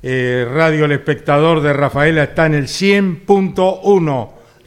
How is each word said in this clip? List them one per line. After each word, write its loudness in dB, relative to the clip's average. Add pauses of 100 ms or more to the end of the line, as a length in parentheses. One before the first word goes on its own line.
Eh, -2
Radio 0
El 0
Espectador 0
de 0
Rafaela 0
está 0
en 2
el -2
cien 0
punto 0
uno. 0 (320)